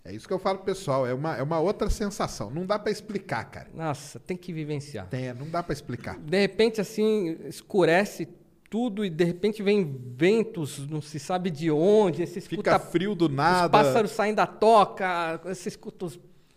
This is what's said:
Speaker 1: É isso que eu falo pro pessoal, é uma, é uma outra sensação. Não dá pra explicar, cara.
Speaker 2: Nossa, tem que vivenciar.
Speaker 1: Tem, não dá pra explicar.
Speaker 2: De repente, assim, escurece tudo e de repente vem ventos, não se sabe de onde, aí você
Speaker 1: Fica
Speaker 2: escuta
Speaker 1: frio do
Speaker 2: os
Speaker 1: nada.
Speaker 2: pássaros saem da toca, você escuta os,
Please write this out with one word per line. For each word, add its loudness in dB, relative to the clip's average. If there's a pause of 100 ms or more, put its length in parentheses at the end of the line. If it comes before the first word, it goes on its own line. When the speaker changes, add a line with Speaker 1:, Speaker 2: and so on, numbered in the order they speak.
Speaker 1:
É -12
isso -12
que -6
eu -2
falo -2
pro -12
pessoal, 0
é -2
uma, -4
é -4
uma -2
outra 0
sensação. -4
Não -6
dá 0
pra -4
explicar, -6
cara. -16
Speaker 2:
Nossa, -6
tem -8
que -12
vivenciar. -8
Speaker 1:
Tem, -6
não -10
dá -4
pra -4
explicar. -10
Speaker 2:
De 0
repente, 2
assim, 0
escurece 2 (440)
tudo -2
e 0
de 2
repente -2
vem 2 (160)
ventos, 0
não -4
se -10
sabe -2
de -2
onde, 4
aí -2
você -10
Speaker 1:
Fica -2
Speaker 2:
escuta 6
Speaker 1:
frio 0
do 2
Speaker 2:
os 4
Speaker 1:
nada. 4
Speaker 2:
pássaros 6
saem 0
da 2
toca, 4
você -8
escuta -12
os, -10 (380)